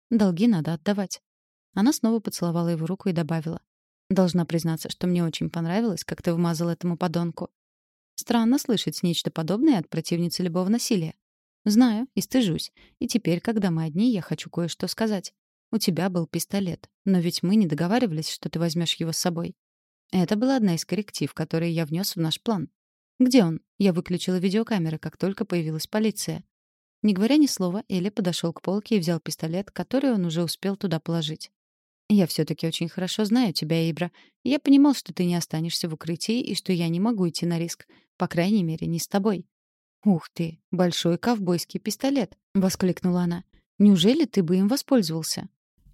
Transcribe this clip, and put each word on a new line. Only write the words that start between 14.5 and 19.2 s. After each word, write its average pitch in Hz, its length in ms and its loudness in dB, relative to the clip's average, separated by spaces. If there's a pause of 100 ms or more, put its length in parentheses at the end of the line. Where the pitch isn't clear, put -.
сказать. 214 460 -4 (380)
У 220 60 0
тебя 180 320 0
был 175 160 -2
пистолет, - 640 -6 (160)
но 190 140 4
ведь 170 240 0
мы 180 120 4
не 214 120 6
договаривались, 165 640 0
что - 180 -8
ты 160 100 -6
возьмешь 165 360 -2
его 165 160 -4
с 156 60 -6
собой". 170 380 -4 (560)